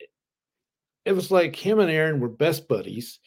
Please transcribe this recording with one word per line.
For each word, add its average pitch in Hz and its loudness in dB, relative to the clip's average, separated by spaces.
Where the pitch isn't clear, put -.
it 196 2
was 185 -2
like 175 2
him 214 0
and 185 4
Aaron 156 2
were 120 -2
best 151 -2
buddies. 107 -6